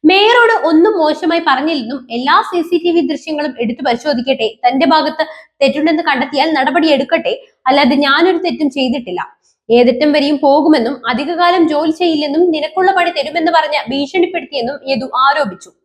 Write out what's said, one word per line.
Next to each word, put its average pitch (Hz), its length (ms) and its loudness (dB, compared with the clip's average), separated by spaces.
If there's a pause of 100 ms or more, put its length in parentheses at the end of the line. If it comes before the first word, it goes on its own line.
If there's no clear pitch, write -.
മേയറോട് 453 460 4 (140)
ഒന്നും 330 320 4
മോശമായി 311 480 0
പറഞ്ഞില്ലെന്നും 269 500 -2 (180)
എല്ലാ 269 200 0 (120)
സി 359 100 -4 (100)
സി 349 160 0
ടി 349 100 0
വി 339 160 2
ദൃശ്യങ്ങളും 294 420 -6 (100)
എടുത്തു 240 240 -4
പരിശോധിക്കട്ടെ, 254 640 -2 (160)
തന്റെ 269 280 2
ഭാഗത്ത് 311 320 0 (360)
തെറ്റുണ്ടെന്ന് 302 480 0
കണ്ടെത്തിയാൽ 285 480 0
നടപടിയെടുക്കട്ടെ, 285 760 0 (360)
അല്ലാതെ 285 360 2
ഞാനൊരു 330 400 2
തെറ്റും 302 320 -2
ചെയ്തിട്ടില്ല, 247 440 -4 (580)
ഏതറ്റം 247 380 2
വരെയും 285 280 0
പോകുമെന്നും 285 500 2 (180)
അധികകാലം 349 600 0
ജോലി 311 280 0
ചെയ്യില്ലെന്നും 311 440 0 (100)
നിനക്കുള്ള 320 440 0
പണി 349 200 0
തരുമെന്ന് 320 380 -2
പറഞ്ഞ് 302 340 0
ഭീഷണിപ്പെടുത്തിയെന്നും 277 880 -4 (140)
യദു 262 160 -4 (160)
ആരോപിച്ചു. 269 460 -2 (140)